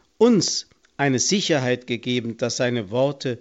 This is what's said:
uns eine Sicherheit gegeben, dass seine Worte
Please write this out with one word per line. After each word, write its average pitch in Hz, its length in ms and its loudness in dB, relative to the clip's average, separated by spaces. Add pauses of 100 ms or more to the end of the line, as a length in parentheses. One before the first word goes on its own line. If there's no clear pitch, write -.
(180)
uns 220 500 2 (300)
eine 139 220 2
Sicherheit 131 680 0
gegeben, 117 500 -4
dass 120 200 -4
seine 120 340 -2
Worte 135 500 -2